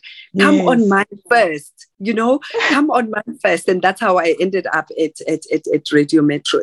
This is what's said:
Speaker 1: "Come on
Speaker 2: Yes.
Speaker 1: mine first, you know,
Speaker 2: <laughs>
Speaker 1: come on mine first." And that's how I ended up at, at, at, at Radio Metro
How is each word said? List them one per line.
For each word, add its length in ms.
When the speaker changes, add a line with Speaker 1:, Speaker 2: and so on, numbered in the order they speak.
Speaker 1:
"Come 280
on 140
Speaker 2:
Yes. 80
Speaker 1:
mine 300
first, 580
you 140
know, 260
Speaker 2:
<laughs> 160
Speaker 1:
come 220
on 200
mine 300
first." 280
And 120
that's 200
how 160
I 220
ended 340
up 160
at, 280
at, 240
at, 160
at 240
Radio 320
Metro 400